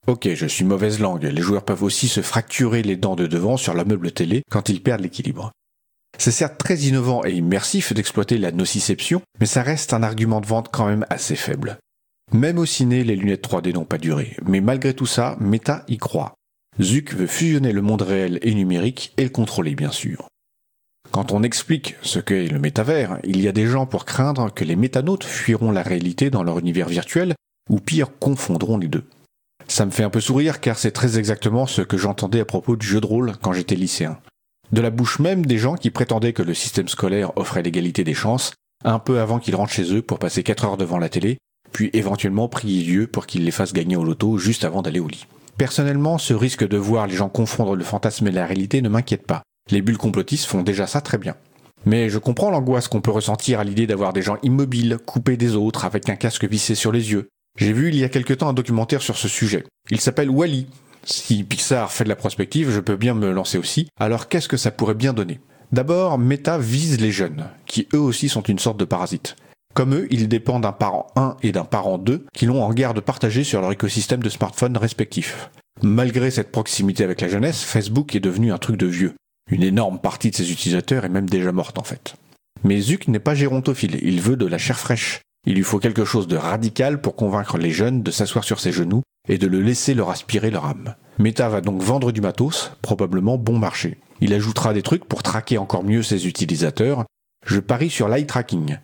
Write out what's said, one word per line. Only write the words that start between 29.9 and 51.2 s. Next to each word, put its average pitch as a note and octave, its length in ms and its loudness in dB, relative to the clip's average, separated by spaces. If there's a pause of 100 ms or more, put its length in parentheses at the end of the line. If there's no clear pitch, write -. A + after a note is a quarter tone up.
fait G#2+ 140 0
un G2+ 60 0
peu A2+ 100 0
sourire C#3+ 400 2
car A#2 180 0
c'est A2 140 0
très A2+ 260 0
exactement A2 480 0
ce G#2 160 0
que F#2 160 0
j'entendais G2+ 420 0
à G#2+ 60 0
propos A2+ 300 0
du A2 100 -4
jeu G2+ 140 2
de G#2 60 0
rôle A2+ 360 0
quand F#2 100 0
j'étais F2+ 240 0
lycéen. E2 420 -2 (540)
De A#2 80 4
la A#2 100 2
bouche A#2 280 0
même F3 260 2
des B2 140 2
gens C3 160 0
qui F3+ 160 0
prétendaient A#2 420 0
que G2 120 -2
le E2+ 100 -2
système - 340 -2
scolaire G2 480 0
offrait F#2 260 -2
l'égalité F2 420 0
des D#2+ 100 0
chances, A#2 400 -2 (300)
un A2+ 160 2
peu B2 200 0
avant A2+ 200 0
qu'ils F#2+ 160 -2
rentrent G2+ 160 0
chez F2+ 200 0
eux A2 100 2
pour - 180 -2
passer F2+ 240 -2
quatre G#2+ 200 -2
heures G2 140 0
devant F2+ 200 0
la D#2+ 100 0
télé, G2+ 280 -2 (360)
puis G#2+ 200 -2
éventuellement G2+ 560 0
prier F#2+ 360 -2
Dieu F#2+ 240 2
pour - 180 -4
qu'il F2 180 -2
les E2+ 60 2
fasse F#2+ 220 -2
gagner F2+ 240 0
au E2+ 80 0
loto G2+ 340 0
juste G#2 260 0
avant F2 160 -2
d'aller E2+ 200 -2
au D#2+ 80 -4
lit. - 180 -14 (320)
Personnellement, C#3+ 580 2
ce - 160 0
risque A2+ 340 2
de G2+ 120 2
voir G#2 280 2
les F#2+ 100 -4
gens G2 120 2
confondre A2 460 0
le F2+ 100 -2
fantasme G#2+ 440 -2
et - 20 0
la F2+ 160 0
réalité F#2+ 340 0
ne A#2+ 80 2
m'inquiète A2 380 0
pas. - 160 -2 (280)
Les G2+ 120 2
bulles G#2+ 160 2
complotistes - 480 0
font F#2 160 0
déjà F#2+ 240 0
ça - 160 -2
très - 160 -2
bien. F#2+ 160 -6 (500)